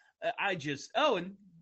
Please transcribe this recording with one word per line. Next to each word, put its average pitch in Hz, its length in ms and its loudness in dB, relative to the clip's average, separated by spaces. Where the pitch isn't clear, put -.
I 196 160 0
just, 143 420 -6
oh, 269 200 6
and 185 180 -4